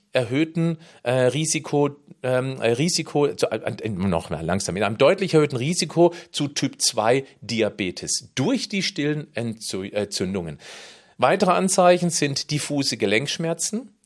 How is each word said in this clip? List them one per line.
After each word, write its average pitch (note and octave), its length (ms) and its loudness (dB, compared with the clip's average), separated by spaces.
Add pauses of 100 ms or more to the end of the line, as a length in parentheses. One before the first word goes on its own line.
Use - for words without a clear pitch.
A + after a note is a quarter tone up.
(120)
erhöhten, D#3+ 680 0 (240)
äh, A#2+ 80 -2
Risiko, C#3+ 840 2 (260)
ähm, B2+ 380 -2
äh, A2+ 100 2
Risiko, D3 640 0
zu, - 160 0
äh, A2 320 -4
äh, A2 60 -4
noch F2+ 420 0
mal E2 140 -6
langsam, F2 320 -2
in G2+ 80 0
einem G#2+ 140 -2
deutlich F3 360 4
erhöhten D3 220 4
Risiko E3+ 580 2 (160)
zu D3 160 -2
Typ C#3 340 -4
zwei B2 440 2 (160)
Diabetes G#2 960 -2
durch A3 320 0
die G3 160 -2
stillen D3+ 500 -4
Entzü-, G#2+ 580 -6
Entzündungen. F#2+ 680 -4 (580)
Weitere F3 320 4
Anzeichen F3+ 600 4
sind C#3+ 420 -2
diffuse C#3 440 -2
Gelenkschmerzen D#3+ 920 -2 (160)